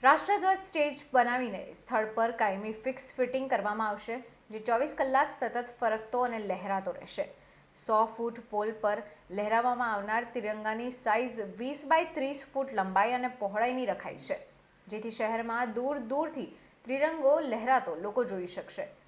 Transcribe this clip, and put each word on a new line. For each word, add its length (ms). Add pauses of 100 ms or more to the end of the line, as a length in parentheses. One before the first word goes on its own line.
રાષ્ટ્રધ્વજ 680
સ્ટેજ 320 (140)
બનાવીને 440 (200)
સ્થળ 340
પર 260
કાયમી 320 (140)
ફિક્સ 320
ફિટિંગ 340
કરવામાં 400
આવશે, 240 (360)
જે 140
ચોવીસ 300
કલાક 340
સતત 320 (140)
ફરકતો 480
અને 140 (100)
લહેરાતો 480
રહેશે. 280 (540)
સો 220 (160)
ફૂટ 240 (100)
પોલ 220 (100)
પર 160 (400)
લહેરાવવામાં 560
આવનાર 400
તિરંગાની 600
સાઇઝ 420 (220)
વીસ 200 (120)
બાય 260
ત્રીસ 320
ફૂટ 300
લંબાઈ 380
અને 120 (100)
પહોળાઈની 540
રખાઈ 320
છે, 120 (480)
જેથી 320
શહેરમાં 600
દૂર 180 (160)
દૂરથી 340 (380)
ત્રિરંગો 500 (140)
લહેરાતો 560
લોકો 260
જોઈ 240
શકશે. 320 (220)